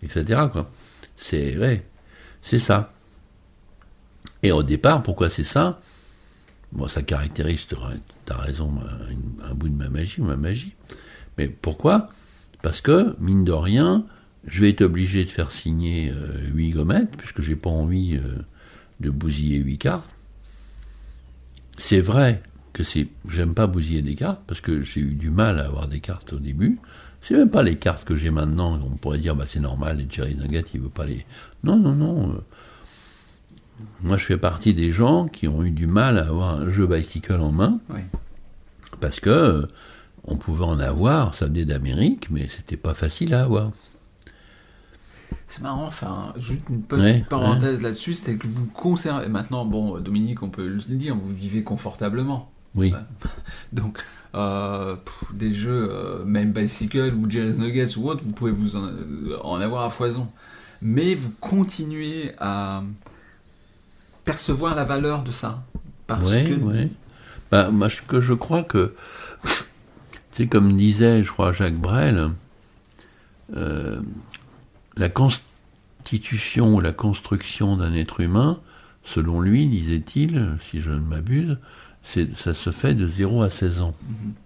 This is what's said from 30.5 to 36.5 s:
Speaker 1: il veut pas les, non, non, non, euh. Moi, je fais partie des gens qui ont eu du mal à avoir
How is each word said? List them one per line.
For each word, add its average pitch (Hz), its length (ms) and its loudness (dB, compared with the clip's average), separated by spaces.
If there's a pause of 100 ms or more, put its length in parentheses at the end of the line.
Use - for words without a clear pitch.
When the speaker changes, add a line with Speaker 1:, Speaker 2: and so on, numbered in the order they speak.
Speaker 1:
il 64 80 -4
veut 65 80 -6
pas 73 160 -6
les, 65 200 -6 (380)
non, 165 140 4
non, 170 160 6
non, 151 380 2
euh. - 60 -4 (1700)
Moi, 92 140 2
je - 80 -2
fais 92 120 2
partie 87 380 2
des 82 160 2
gens 139 360 4
qui - 200 -4
ont 76 160 0
eu 90 80 2
du 80 160 0
mal 107 320 4
à 80 80 0
avoir 85 280 0